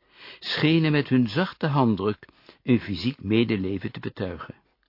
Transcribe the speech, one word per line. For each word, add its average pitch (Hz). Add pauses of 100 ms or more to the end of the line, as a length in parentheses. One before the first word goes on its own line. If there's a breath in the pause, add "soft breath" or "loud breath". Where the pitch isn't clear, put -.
(380 loud breath)
schenen 156
met 147
hun 127
zachte 165
handdruk 113 (340 soft breath)
een 123
fysiek 98
medeleven 104
te -
betuigen. - (340)